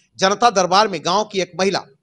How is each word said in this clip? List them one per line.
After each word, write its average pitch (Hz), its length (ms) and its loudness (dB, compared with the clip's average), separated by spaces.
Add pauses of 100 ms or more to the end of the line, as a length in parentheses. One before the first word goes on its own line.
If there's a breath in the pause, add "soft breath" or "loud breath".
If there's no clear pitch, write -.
(180)
जनता 208 320 2
दरबार 190 380 2
में 175 160 -8
गांव 190 200 -2
की 196 160 -8
एक 170 200 -6
महिला 185 220 -2 (200)